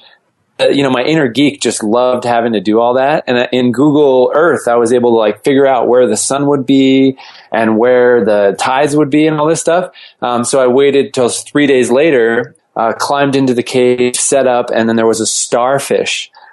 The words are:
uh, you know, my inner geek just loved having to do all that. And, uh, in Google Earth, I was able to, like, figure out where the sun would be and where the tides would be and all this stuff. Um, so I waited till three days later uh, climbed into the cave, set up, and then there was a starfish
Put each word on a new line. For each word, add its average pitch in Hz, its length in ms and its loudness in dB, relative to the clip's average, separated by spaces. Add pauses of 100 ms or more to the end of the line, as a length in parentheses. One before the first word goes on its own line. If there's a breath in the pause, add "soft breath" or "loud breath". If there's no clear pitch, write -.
(580 soft breath)
uh, 135 100 0
you 135 140 0
know, 135 60 0
my 127 140 -2
inner 151 260 -2
geek 127 320 -2
just 113 220 -4
loved 120 420 0
having 117 300 0
to 104 60 -2
do 107 200 0
all 120 140 0
that. 135 320 0
And, 123 100 -2
uh, 123 160 -2
in 123 200 0
Google 135 640 2
Earth, 147 340 0
I 120 80 2
was 117 140 2
able 120 200 2
to, 113 60 2
like, 107 280 -2
figure 139 220 2
out 123 220 0
where 123 180 4
the 107 100 -2
sun 139 300 -4
would 143 180 -2
be 135 540 2 (320 loud breath)
and 110 260 0
where 123 480 2
the 101 340 0
tides 139 380 -2
would 151 140 0
be 151 160 2
and 156 120 -2
all 147 80 -2
this 160 140 -2
stuff. 180 320 -2 (300 loud breath)
Um, 120 220 -2
so 135 180 0
I 127 40 2
waited 135 460 2
till 123 160 0
three - 380 -2
days 127 240 2
later 123 640 0 (200)
uh, 113 160 -2
climbed 139 440 -2
into 131 180 0
the 120 80 -2
cave, 123 540 0
set 135 300 0
up, 123 280 0
and 113 140 0
then 113 80 0
there 113 100 2
was 110 140 0
a 107 60 -4
starfish - 1040 -4 (220 loud breath)